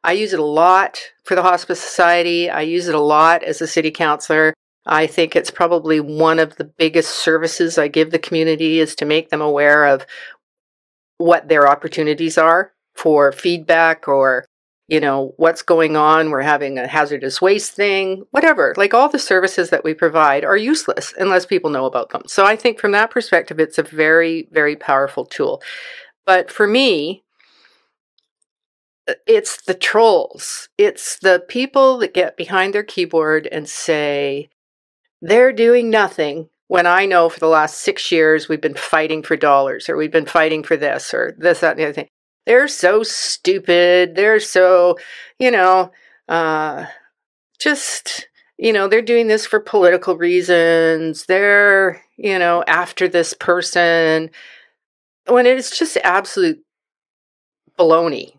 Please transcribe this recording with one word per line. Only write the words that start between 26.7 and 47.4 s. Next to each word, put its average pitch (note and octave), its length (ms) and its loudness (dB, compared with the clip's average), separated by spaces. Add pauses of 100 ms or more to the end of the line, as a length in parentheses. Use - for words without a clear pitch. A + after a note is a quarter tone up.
it's - 380 0
the F#3 100 -4
trolls. - 1040 -2
It's - 420 -2
the F3+ 280 2
people C4 500 0
that A3 160 -4
get F3+ 240 -2
behind F#3+ 360 -4
their G#3 100 -2
keyboard D#3 680 -2
and D3 160 -10
say, C#3+ 840 -4 (720)
"They're A#3 320 4
doing A#3 360 2
nothing," E3 600 -2 (180)
when F3+ 180 0
I F#3 200 4
know F3 240 4
for - 100 -10
the D#3+ 80 0
last D#3 320 0
six - 320 -6
years D#3 380 2
we've D#3 100 -4
been D3 140 -4
fighting D#3 500 -4
for D#3 140 -2
dollars, C#3 500 0
or E3 80 -6
we've D#3 160 -4
been D#3 140 0
fighting D#3 380 0
for D#3+ 120 -2
this, - 380 -6
or - 240 -4
this, E3+ 240 0
that, E3 100 0
and - 80 -8
the D#3 60 -2
other D3 80 -6
thing. - 160 -12 (360)
"They're B3+ 220 4
so G#3+ 360 0
stupid. F3 1120 0
They're G#3+ 260 2
so, F3+ 560 2 (420)
you B3+ 120 2
know, F#3 400 2 (360)
uh, D#3 600 -4 (720)